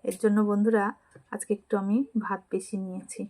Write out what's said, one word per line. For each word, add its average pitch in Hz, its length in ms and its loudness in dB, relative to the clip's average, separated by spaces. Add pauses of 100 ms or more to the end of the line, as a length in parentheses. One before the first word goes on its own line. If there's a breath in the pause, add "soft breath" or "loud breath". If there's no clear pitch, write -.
এর 185 180 -4
জন্য 208 160 4 (140)
বন্ধুরা, 208 320 4 (480 soft breath)
আজকে 208 220 -6
একটু - 240 -4
আমি 202 200 0 (260)
ভাত 190 180 -6 (100)
বেশি 190 260 -4
নিয়েছি। 190 520 -10